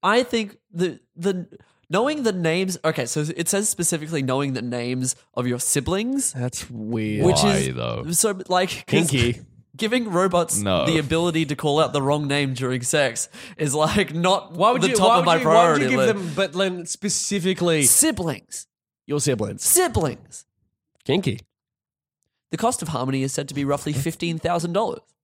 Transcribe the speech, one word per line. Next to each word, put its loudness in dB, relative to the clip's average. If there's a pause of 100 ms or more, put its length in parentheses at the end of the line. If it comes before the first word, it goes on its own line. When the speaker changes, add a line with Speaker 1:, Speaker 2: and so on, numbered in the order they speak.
Speaker 1:
I 2
think -4 (160)
the, -2 (160)
the, -4 (440)
knowing 0
the 0
names. 0
Okay, 0
so -2 (120)
it -2
says 0
specifically -2
knowing 0
the -4
names -4 (200)
of -2
your -2
siblings. -2
Speaker 2:
That's -6
weird. -2
Speaker 1:
Which 6
Speaker 3:
Why, 4
Speaker 1:
is -2
Speaker 3:
though? -6
Speaker 1:
so, 0
like, 0
'cause 2
Speaker 2:
Kinky. 0 (340)
Speaker 1:
giving 0
robots 2
Speaker 3:
No. 2
Speaker 1:
the 2
ability 0
to -4
call 2
out 4
the 0
wrong 0
name 0
during -2
sex 0 (300)
is, -2
like, 0
not 0
Speaker 2:
Why 4
would 2
Speaker 1:
the 2
Speaker 2:
you, 2
Speaker 1:
top 6
Speaker 2:
why 6
Speaker 1:
of 2
my 6
Speaker 2:
would 2
you, 2
why 6
would 8
Speaker 1:
priority 4
Speaker 2:
you 0
give 2
Speaker 1:
list. 4
Speaker 2:
them, -6
but -2
then -2
specifically 0
Speaker 1:
Siblings. 0 (400)
Speaker 2:
your -2
siblings? -2
Speaker 1:
Siblings. 0 (580)
Speaker 2:
Kinky. 0 (1120)
Speaker 1:
The -8
cost 0
of -6
Harmony -2
is -4
said -4
to -12
be -4
roughly -2
fifteen -4
thousand -2
dollars. -2 (240)